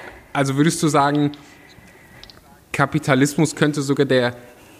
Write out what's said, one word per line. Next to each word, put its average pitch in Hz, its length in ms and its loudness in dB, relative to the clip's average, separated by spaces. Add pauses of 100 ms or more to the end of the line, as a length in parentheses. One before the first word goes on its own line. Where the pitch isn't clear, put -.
(320)
also 139 240 -2
würdest 165 260 2
du 165 60 2
sagen, 143 440 2 (1400)
Kapitalismus 143 840 0
könnte 147 260 0
sogar 139 240 0
der 123 280 0 (460)